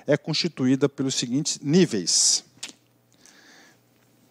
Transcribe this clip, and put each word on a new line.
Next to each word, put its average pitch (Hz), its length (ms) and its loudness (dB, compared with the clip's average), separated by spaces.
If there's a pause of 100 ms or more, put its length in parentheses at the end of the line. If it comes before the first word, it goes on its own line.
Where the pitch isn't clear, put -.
é 147 80 4
constituída 143 720 0
pelos 135 280 -4
seguintes 135 460 -4
níveis. 143 840 2 (1900)